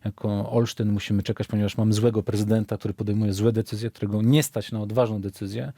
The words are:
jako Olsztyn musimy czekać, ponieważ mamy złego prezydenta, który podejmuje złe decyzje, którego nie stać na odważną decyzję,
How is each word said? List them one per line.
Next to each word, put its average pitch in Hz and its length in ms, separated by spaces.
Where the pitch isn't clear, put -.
jako 104 460
Olsztyn 117 400
musimy 101 320
czekać, 107 240
ponieważ 104 300
mamy 107 160
złego 107 300
prezydenta, 107 540
który 104 160
podejmuje 104 400
złe 107 180
decyzje, 110 380
którego 107 320
nie 143 220
stać - 280
na 107 100
odważną 110 400
decyzję, 104 560